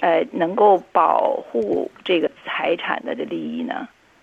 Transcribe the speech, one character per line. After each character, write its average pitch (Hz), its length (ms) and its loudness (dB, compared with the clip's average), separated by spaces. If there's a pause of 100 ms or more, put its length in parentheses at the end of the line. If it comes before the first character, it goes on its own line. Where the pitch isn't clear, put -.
呃， 165 320 2
能 175 240 -2
够 202 260 6 (100)
保 - 400 4
护 - 600 -2 (120)
这 180 160 2
个 - 120 -2 (140)
财 - 320 -2
产 - 280 -6
的 - 80 -4
利 165 240 -6
益 156 260 -6
呢？ - 240 -6 (360)